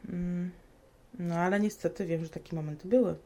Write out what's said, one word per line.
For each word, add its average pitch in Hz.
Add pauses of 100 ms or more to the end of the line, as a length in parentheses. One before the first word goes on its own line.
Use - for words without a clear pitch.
Mm, 180 (680)
no 170
ale 185
niestety -
wiem, 165
że 160
takie -
momenty 151
były. 208 (100)